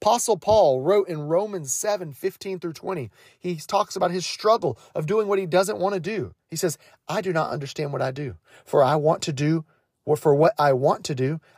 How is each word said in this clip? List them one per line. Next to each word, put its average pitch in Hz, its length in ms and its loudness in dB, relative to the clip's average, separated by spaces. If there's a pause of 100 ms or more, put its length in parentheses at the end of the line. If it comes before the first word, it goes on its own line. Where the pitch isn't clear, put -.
Apostle 220 360 2
Paul, 160 440 4
wrote 190 280 2
in 151 180 -6
Romans 175 460 -2
seven 196 380 -4
fifteen 190 480 -8
through 170 140 -8
twenty, 147 380 -8 (260)
he 175 200 -6
talks 202 380 -2
about 175 140 0
his 175 160 -4
struggle 214 540 0 (160)
of 160 100 -4
doing 208 220 0
what 202 100 2
he 196 80 -2
doesn't 190 320 2
want 196 160 -2
to 190 60 -4
do. 160 340 -6 (160)
He 165 60 -10
says, 160 240 -2 (280)
"I 196 140 -4
do 185 120 -4
not 160 180 0
understand 143 420 -8
what 139 80 -4
I 131 80 -2
do, 131 280 -8 (280)
for 143 160 4
I 135 140 6
want 151 280 2
to 160 100 -4
do, 156 320 0 (380)
or 151 120 2
for 147 180 4
what 156 240 4
I 143 160 4
want 135 320 0
to 156 100 -4
do, 135 240 -2 (180)